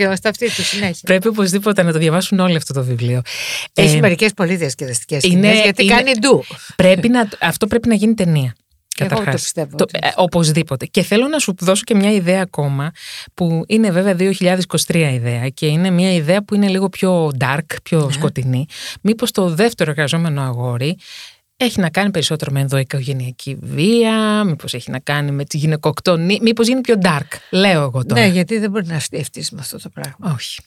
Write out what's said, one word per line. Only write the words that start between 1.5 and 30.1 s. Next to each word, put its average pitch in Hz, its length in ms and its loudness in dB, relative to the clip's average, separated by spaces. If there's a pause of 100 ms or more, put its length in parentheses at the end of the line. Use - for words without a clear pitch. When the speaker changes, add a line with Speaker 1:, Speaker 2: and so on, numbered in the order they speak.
Speaker 2:
να 170 100 2
το 160 60 0
διαβάσουν 170 400 2
όλοι 180 180 2
αυτό - 160 -6
το 131 120 -2
βιβλίο. 123 380 -2 (520)
Speaker 1:
Έχει 156 220 4
Speaker 2:
Ε, - 40 4
Speaker 1:
μερικές 202 340 2
πολύ 185 220 0
διασκεδαστικές 139 680 -4
Speaker 2:
είναι, 185 100 4 (160)
Speaker 1:
σκηνές, 220 160 6
γιατί 202 200 2
Speaker 2:
είναι, 202 100 4
Speaker 1:
κάνει 262 240 2
ντου. 220 260 4 (320)
Speaker 2:
πρέπει 185 320 4
να... 240 200 4 (120)
αυτό 170 260 -2
πρέπει 233 220 0
να 233 60 4
γίνει 220 200 2
ταινία. 156 400 0 (400)
Speaker 1:
Και - 100 -2
εγώ - 80 -2
το 180 60 0
Speaker 2:
Καταρχάς, 143 240 -2
Speaker 1:
πιστεύω 147 340 -6
Speaker 2:
το, 160 60 2
Speaker 1:
ότι 180 200 -2
Speaker 2:
ε, - 140 0
οπωσδήποτε. 160 720 0
Και - 160 0
θέλω 220 260 2
να 311 100 -2
σου 202 200 -2
δώσω 190 260 0
και - 100 -2
μια 202 180 4
ιδέα 190 300 2
ακόμα, 143 480 -4 (440)
που 165 320 -2
είναι 220 240 2
βέβαια 185 240 2
δύο 185 180 2
χιλιάδες 185 320 0
είκοσι - 220 -2
τρία 165 260 2
ιδέα 120 360 -2
και 135 180 -4
είναι 165 240 2
μια 185 240 2
ιδέα 175 300 2
που 208 100 -4
είναι 202 140 2
λίγο 190 200 0
πιο 180 520 0
dark, 143 420 -2
πιο 160 220 0
Speaker 1:
Ναι. 139 80 -2
Speaker 2:
σκοτεινή. 135 540 -2 (360)
Μήπως 220 280 0
το 185 180 0
δεύτερο 175 420 0
εργαζόμενο 151 520 -2
αγόρι 127 540 -4 (600)
έχει 233 240 -2
να 165 100 0
κάνει 196 200 0
περισσότερο 156 420 -2
με 139 80 0
ενδοοικογενειακή 131 1000 -4
βία, 214 840 2
μήπως 165 300 -4
έχει 120 160 -10
να 131 80 -6
κάνει 143 320 -2
με 139 140 -4
τη 143 140 -8
γυναικοκτονία, 165 840 0
μήπως 226 240 2
γίνει 254 140 2
πιο 247 140 2 (100)
dark, 151 340 0 (120)
λέω 185 320 2
εγώ 127 220 -2
τώρα. - 160 0
Speaker 1:
Ναι, 220 60 6
γιατί 185 320 0
δεν 208 120 -2
μπορεί 196 160 -4
να 165 100 -6
αστιευτείς - 540 -8
με - 100 -14
αυτό - 200 -12
το - 80 -16
πράγμα. 147 460 -8